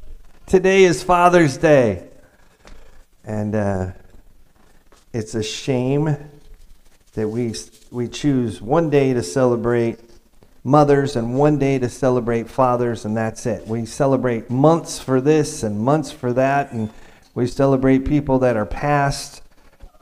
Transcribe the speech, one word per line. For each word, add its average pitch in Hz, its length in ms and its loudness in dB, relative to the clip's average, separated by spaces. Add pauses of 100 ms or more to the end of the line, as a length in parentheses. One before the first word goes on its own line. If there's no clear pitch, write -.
(460)
Today 190 380 4
is 175 180 4
Father's 175 560 4
Day. 127 500 2 (1160)
And, 107 320 -6
uh, 98 360 -4 (1200)
it's 110 200 -8
a 117 80 -4
shame 139 760 -2 (1000)
that 110 140 -4
we, 113 280 -6 (340)
we 120 180 -6
choose 127 540 -2
one 147 300 0
day 139 220 4
to 117 100 0
celebrate 120 760 0 (640)
mothers 139 520 4
and 120 200 -4
one 147 220 2
day 135 220 0
to 123 100 -2
celebrate 120 580 -2
fathers, 123 560 -2
and 107 140 -4
that's 113 300 -4
it. 104 180 -6
We 113 220 -6
celebrate 127 640 -2
months 151 480 2
for 131 200 0
this 147 440 0
and 104 160 -4
months 139 320 0
for 123 220 -4
that, 135 380 0
and 110 200 -6 (420)
we 120 140 -2
celebrate 135 580 2
people 143 340 0
that 123 160 2
are 104 120 -2
past, 143 760 -4 (600)